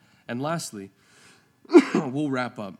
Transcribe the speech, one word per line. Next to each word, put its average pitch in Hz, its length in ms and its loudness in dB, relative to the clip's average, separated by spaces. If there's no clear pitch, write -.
And 120 160 -8
lastly, 143 480 -8
<coughs> - 20 -20
we'll 147 340 -2
wrap 123 300 -4
up, 98 220 -12